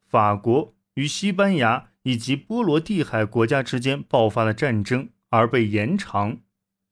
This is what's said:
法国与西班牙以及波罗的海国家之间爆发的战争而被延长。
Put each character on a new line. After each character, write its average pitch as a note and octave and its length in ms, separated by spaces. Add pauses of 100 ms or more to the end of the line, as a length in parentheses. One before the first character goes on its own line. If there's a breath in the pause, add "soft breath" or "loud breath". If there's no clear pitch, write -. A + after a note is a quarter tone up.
法 G#2 300
国 A#2 400 (200)
与 C#3 120
西 G3 240
班 G3 240
牙 A#2+ 360 (120)
以 B2+ 120
及 A#2 200
波 A3 260
罗 D#3+ 180
的 E3 240
海 A2 220
国 A2+ 220
家 C3+ 160
之 B2+ 160
间 C3+ 240
爆 A2+ 260
发 A2+ 160
的 G#2+ 80
战 A2 300
争 B2+ 260 (200)
而 A#2 200
被 A#2+ 160
延 G#2+ 320
长。 G#2 400 (540)